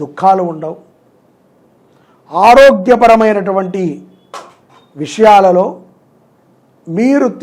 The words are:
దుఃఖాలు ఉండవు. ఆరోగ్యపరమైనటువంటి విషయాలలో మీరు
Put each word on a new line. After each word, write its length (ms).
దుఃఖాలు 520
ఉండవు. 240
ఆరోగ్యపరమైనటువంటి 1400
విషయాలలో 640
మీరు 320